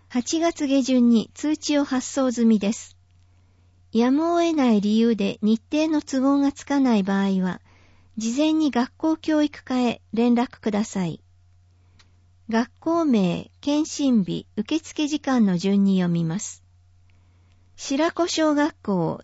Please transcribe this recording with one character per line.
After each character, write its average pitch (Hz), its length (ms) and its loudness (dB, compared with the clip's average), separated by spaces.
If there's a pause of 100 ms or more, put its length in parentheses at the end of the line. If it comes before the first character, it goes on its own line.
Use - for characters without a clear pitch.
八 254 320 -4
月 330 260 -2
下 269 160 2
旬 247 280 2
に 226 240 2
通 302 240 -2
知 294 200 -2
を 285 60 2
発 254 240 -4
送 262 240 -2
済 233 140 0
み 220 120 4
で 196 140 -2
す。 - 240 -12 (960)
や 240 200 2
む 320 220 0
を 339 60 2
得 339 160 0
な 254 160 2
い 208 80 4
理 208 180 0
由 226 200 2
で 196 240 -4
日 220 280 0
程 311 200 0
の 302 120 0
都 262 200 -4
合 277 160 2
が 277 160 0
つ - 120 -20
か 285 140 0
な 254 160 2
い 196 80 2
場 196 160 -2
合 196 240 0
は、 180 160 -4 (560)
事 226 220 -6
前 311 160 2
に 311 180 0
学 240 240 -2
校 320 220 -2
教 302 260 0
育 - 220 -6
課 254 160 -2
へ 240 200 -2 (120)
連 240 220 2
絡 240 260 -4
く 220 100 -4
だ 208 140 -2
さ 185 200 -4
い。 156 140 -6 (1300)
学 226 200 0 (120)
校 330 240 0
名、 190 440 0 (120)
検 302 280 -2
診 247 360 0
日、 165 200 -8 (120)
受 208 200 -4
付 - 300 -6
時 294 140 -4
間 254 240 2
の 180 120 2
順 196 280 2
に 190 140 2
読 180 120 0
み 170 140 -2
ま 160 140 -4
す。 - 220 -14 (1160)
白 302 340 -2
子 339 160 -2
小 311 260 0
学 294 280 0
校、 170 420 -2